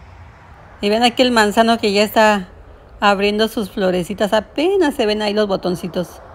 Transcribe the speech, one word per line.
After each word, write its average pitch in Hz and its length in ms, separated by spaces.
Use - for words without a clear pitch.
Y 208 100
ven 220 120
aquí 240 200
el 247 100
manzano 226 460
que 214 140
ya 202 120
está 208 460
abriendo 208 480
sus 214 220
florecitas, 185 640
apenas 302 600
se 226 120
ven 214 160
ahí 208 120
los 214 140
botoncitos. 180 720